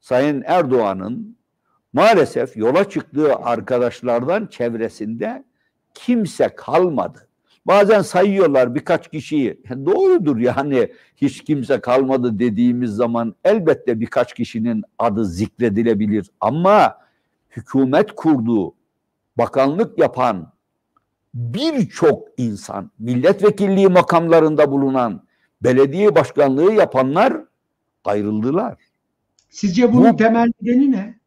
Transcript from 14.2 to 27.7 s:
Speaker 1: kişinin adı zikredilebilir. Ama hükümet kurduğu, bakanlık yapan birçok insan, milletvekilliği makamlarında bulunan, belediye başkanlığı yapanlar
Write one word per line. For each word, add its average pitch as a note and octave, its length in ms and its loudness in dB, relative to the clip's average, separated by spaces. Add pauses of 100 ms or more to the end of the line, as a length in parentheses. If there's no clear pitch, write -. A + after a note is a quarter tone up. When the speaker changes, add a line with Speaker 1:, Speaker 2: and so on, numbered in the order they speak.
Speaker 1:
kişinin A2+ 480 -4 (160)
adı A2+ 260 -2
zikredilebilir. G#2 1040 -2 (100)
Ama E3 600 2 (480)
hükümet C3+ 640 -2
kurduğu, A#2 640 -2 (640)
bakanlık C#3 600 -2
yapan A#2+ 540 -2 (840)
birçok D3 1000 -2
insan, G#2 640 -8
milletvekilliği F#3+ 920 2
makamlarında E3 800 4
bulunan, C3+ 560 -2 (360)
belediye C#3 520 2
başkanlığı C#3+ 580 2
yapanlar F3+ 720 0 (600)